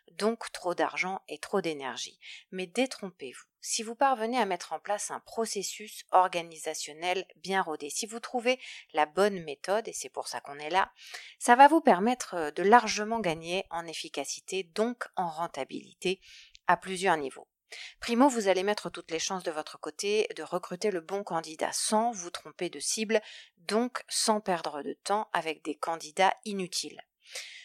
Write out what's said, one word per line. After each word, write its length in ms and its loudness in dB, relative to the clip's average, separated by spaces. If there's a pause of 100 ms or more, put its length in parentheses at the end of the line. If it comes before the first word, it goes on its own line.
(120)
donc 400 0
trop 220 -2
d'argent 540 0
et 100 -8
trop 240 0
d'énergie. 560 -4 (320)
Mais 160 -6
détrompez-vous. 800 -4 (220)
Si 140 -2
vous 140 -8
parvenez 420 2
à 80 4
mettre 260 -4
en 60 -6
place 320 -4
un 80 -6
processus 920 -6
organisationnel 1200 2
bien 280 0
rodé, 280 -4
si 160 -4
vous 140 -10
trouvez 400 0 (320)
la 140 4
bonne 360 2
méthode, 460 -2
et 40 -10
c'est 160 -8
pour 200 -8
ça 120 -6
qu'on 200 -14
est 100 -6
là, 220 2 (480)
ça 160 8
va 100 -2
vous 140 4
permettre 760 2
de 80 -2
largement 560 6
gagner 520 -2
en 160 -6
efficacité, 760 -6
donc 540 -2
en 120 0
rentabilité, 920 -6 (480)
à 80 8
plusieurs 400 0
niveaux. 320 -8 (500)
Primo, 300 6
vous 180 2
allez 160 4
mettre 260 0
toutes 220 -10
les 80 -2
chances 240 -2
de 80 -2
votre 300 -6
côté 560 0
de 80 -8
recruter 480 -2
le 80 -2
bon 240 -4
candidat 480 -2
sans 400 2
vous 180 -10
tromper 400 -6
de 80 -12
cible, 420 2 (360)
donc 520 -2
sans 320 2
perdre 420 -2
de 100 -6
temps 400 -2
avec 320 -2
des 100 -2
candidats 720 2
inutiles. 580 -6 (640)